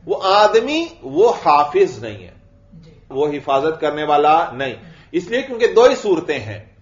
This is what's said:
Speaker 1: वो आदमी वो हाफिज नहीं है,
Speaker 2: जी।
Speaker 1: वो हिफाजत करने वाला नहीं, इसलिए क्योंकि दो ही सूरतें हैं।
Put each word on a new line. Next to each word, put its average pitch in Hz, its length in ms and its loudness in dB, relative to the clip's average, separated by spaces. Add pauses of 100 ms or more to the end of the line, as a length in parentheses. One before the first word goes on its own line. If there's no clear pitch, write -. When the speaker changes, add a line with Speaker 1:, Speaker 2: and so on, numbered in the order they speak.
Speaker 1:
वो 233 80 -4
आदमी 220 880 0
वो 160 240 2
हाफिज 147 720 0
नहीं 107 140 -12
है, 90 180 -20 (400)
Speaker 2:
जी। - 360 -20
Speaker 1:
वो 139 160 -2
हिफाजत 147 540 -2
करने 151 240 -2
वाला 151 500 2
नहीं, 127 200 -6 (400)
इसलिए 226 280 -4
क्योंकि 233 240 -2
दो 220 220 4
ही 269 80 2
सूरतें 156 420 -2
हैं। 101 320 -14 (120)